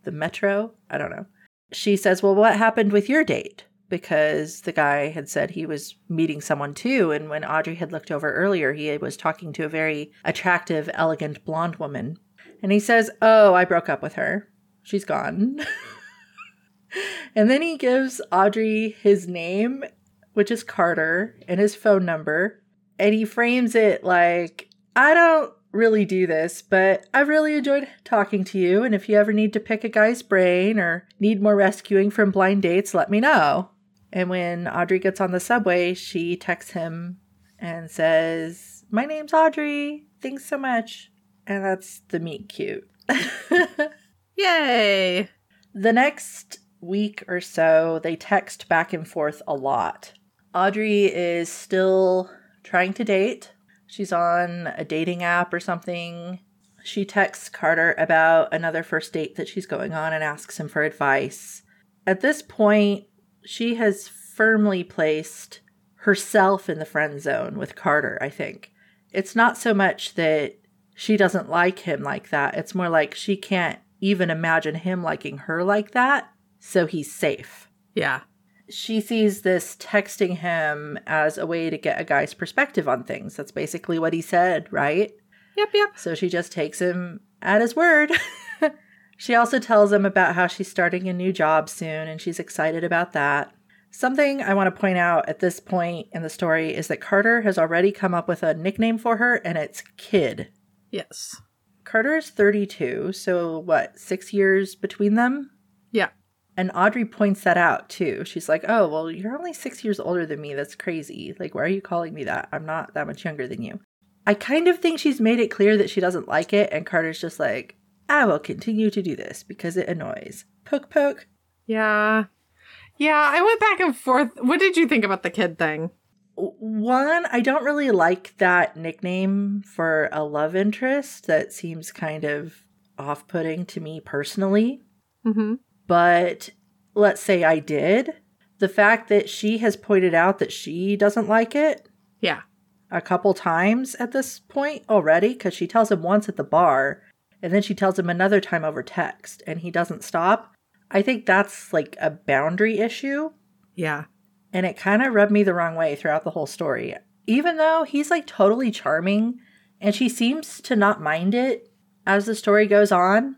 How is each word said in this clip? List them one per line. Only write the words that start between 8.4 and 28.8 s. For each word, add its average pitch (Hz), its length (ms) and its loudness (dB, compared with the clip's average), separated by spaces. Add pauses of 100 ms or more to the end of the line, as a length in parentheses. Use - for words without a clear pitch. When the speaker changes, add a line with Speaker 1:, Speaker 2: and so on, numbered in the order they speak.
Speaker 1:
he 151 240 -4
was 127 180 -6
talking 160 380 -6
to 160 120 -6
a 151 40 -6
very 156 420 -4 (120)
attractive, 165 720 -2
elegant 156 500 -4
blonde 165 300 -4
woman. 143 420 -10 (460)
And 196 80 0
he 208 80 6
says, 226 320 2 (100)
"Oh, 220 320 8
I 180 120 6
broke 175 240 0
up 143 120 -2
with - 120 -10
her. - 360 -4 (320)
She's 196 240 -4
gone." 170 580 -2
<laughs> - 60 -8 (1700)
And 214 160 6
then 277 100 2
he 330 140 -4
gives 262 460 0 (100)
Audrey 214 680 2
his 190 260 4
name, 196 560 -4 (500)
which 208 160 2
is 233 140 -2
Carter, 170 840 0
and 180 140 -2
his 208 160 2
phone 196 300 2
number, 160 580 -2 (340)
and 208 160 4
he 220 120 0
frames 240 500 0
it 214 300 4
like, 175 640 0 (260)
"I 285 180 6
don't 330 380 6 (220)
really 214 320 4
do 185 200 2
this, 165 360 -2
but 190 520 4
I've 277 140 4
really 302 280 2
enjoyed 277 340 0 (160)
talking 202 400 0
to - 120 -6
you, 185 260 4